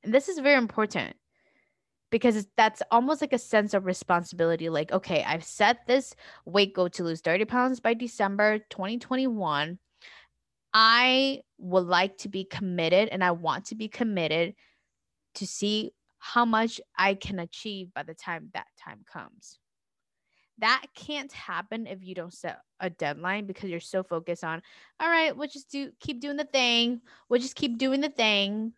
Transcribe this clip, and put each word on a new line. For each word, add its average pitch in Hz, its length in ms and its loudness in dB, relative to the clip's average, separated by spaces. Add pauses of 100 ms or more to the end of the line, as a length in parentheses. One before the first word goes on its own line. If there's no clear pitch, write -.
And 214 100 -6
this 269 160 4
is 359 100 -4
very 277 200 6
important 208 580 -2 (920)
because 226 260 4
it's, 202 220 -6
that's 220 320 4
almost 254 320 2
like - 100 -2
a 254 60 0
sense 214 340 2
of 190 140 0
responsibility. 175 800 0
Like, 156 240 -2
"Okay, 185 320 0
I've 160 180 -2
set - 440 0
this 262 280 0 (300)
weight 196 300 2
goal 180 160 2
to - 120 -8
lose 165 200 -4
thirty 185 240 2
pounds 247 340 0
by 233 140 2
December 214 640 0 (100)
twenty 202 300 -6
twenty-one. 190 800 -2 (960)
I 254 680 6 (160)
would 180 300 2
like 185 320 2
to - 100 -12
be 196 160 -6
committed, 180 640 2
and 190 160 0
I 180 60 4
want 170 360 -2
to - 80 -10
be 220 140 -8
committed 175 680 0 (840)
to 190 100 -8
see 214 460 -4 (260)
how - 260 0
much 226 360 0 (180)
I 196 160 4
can 196 240 -8
achieve 185 560 -10
by 143 80 -8
the 160 120 -14
time 165 380 -10
that - 140 -10 (120)
time - 220 -16 (100)
comes." - 480 -20 (1000)
That 233 260 0 (100)
can't 285 380 -10
happen 202 560 -8
if 190 160 -12
you 185 100 -12
don't 175 180 -10
set - 280 -10 (180)
a 185 100 -4
deadline, 170 580 -4
because 190 240 -10
you're 170 100 -6
so 185 240 -4
focused 170 400 -6
on, 165 180 -6 (380)
"All 320 80 0
right, 320 280 2
we'll 285 120 -6
just 277 200 -16
do, 277 300 -8
keep 247 220 -10
doing 285 160 -6
the 294 80 -2
thing. 240 560 2 (280)
We'll 240 120 2
just 262 160 -8
keep 240 200 -2
doing 262 240 2
the 294 80 0
thing 214 680 0